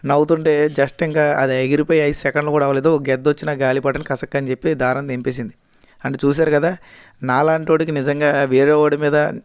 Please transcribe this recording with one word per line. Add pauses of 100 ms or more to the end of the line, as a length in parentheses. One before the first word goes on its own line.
నవ్వుతుంటే
just
ఇంకా
అది
ఎగిరిపోయి
ఐదు
సెకండ్లు
కూడా
అవ్వలేదు,
ఒక
గెద్ద
వచ్చిన
గాలిపటాన్ని
కసక్క
అని
చెప్పి
దారం
తెంపేసింది. (520)
అంటే
చూశారు
కదా, (460)
నాలాంటి
వాడికి
నిజంగా
వేరే
వాడి
మీద (300)